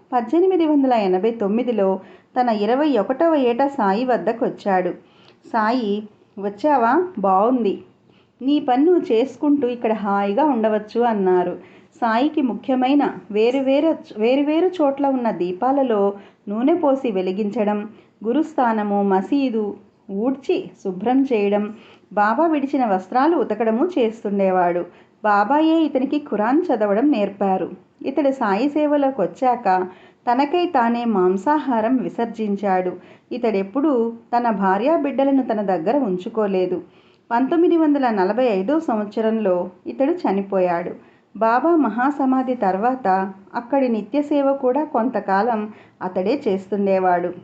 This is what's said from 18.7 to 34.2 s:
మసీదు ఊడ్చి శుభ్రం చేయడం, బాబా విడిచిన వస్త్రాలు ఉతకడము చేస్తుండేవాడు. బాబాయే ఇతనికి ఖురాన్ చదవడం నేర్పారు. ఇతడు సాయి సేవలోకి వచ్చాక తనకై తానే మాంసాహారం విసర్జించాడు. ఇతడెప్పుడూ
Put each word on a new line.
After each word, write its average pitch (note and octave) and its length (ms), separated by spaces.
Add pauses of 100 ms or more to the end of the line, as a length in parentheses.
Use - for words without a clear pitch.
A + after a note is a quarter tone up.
మసీదు G#3 760 (340)
ఊడ్చి B3+ 600 (120)
శుభ్రం A3+ 400
చేయడం, G#3 520 (380)
బాబా A3 340
విడిచిన C#4 380
వస్త్రాలు A#3+ 520
ఉతకడము A3+ 500 (120)
చేస్తుండేవాడు. F#3+ 840 (380)
బాబాయే C4+ 560
ఇతనికి C#4+ 400
ఖురాన్ A#3+ 420
చదవడం A#3+ 500
నేర్పారు. G3 600 (340)
ఇతడు C4+ 260
సాయి A#3+ 380
సేవలోకి C#4+ 520
వచ్చాక F#3 680 (440)
తనకై D4 340
తానే A#3+ 400
మాంసాహారం G#3 920
విసర్జించాడు. G3+ 920 (400)
ఇతడెప్పుడూ A#3 800 (240)